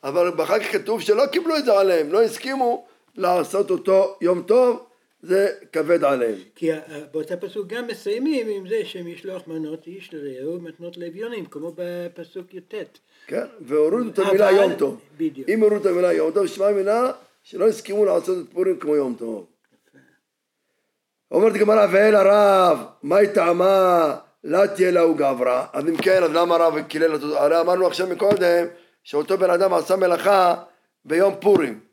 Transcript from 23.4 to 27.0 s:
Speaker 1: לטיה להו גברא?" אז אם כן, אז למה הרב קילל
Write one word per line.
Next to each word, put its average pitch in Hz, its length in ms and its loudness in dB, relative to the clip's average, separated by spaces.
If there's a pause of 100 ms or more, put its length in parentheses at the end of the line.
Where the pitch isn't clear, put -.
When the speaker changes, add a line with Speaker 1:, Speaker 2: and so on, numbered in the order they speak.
Speaker 1:
לטיה 185 460 0
להו 170 240 4
גברא?" 127 580 -2
אז 139 160 -4
אם 165 80 -2
כן, 190 260 2
אז 165 80 2
למה 170 240 2
הרב 160 280 2
קילל 160 320 0